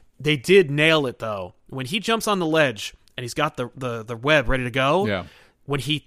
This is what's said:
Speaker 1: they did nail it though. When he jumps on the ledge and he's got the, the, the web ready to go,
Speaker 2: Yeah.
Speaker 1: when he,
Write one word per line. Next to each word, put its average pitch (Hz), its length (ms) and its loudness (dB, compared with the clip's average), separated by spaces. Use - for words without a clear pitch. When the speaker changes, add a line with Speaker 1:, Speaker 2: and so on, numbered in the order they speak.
Speaker 1:
they 147 160 0
did 180 340 4
nail 151 360 2
it 120 120 -8
though. 98 360 -8
When 131 180 -10
he 165 120 -6
jumps 220 300 -2
on 208 100 0
the 170 80 -2
ledge 151 480 0
and 127 80 -10
he's 117 100 -10
got 151 220 -2
the, 123 200 -6
the, 120 280 -6
the 117 120 -10
web 131 320 2
ready 127 160 2
to 123 60 -4
go, 139 360 2
Speaker 2:
Yeah. 95 180 -2
Speaker 1:
when 139 160 -2
he, 143 260 -4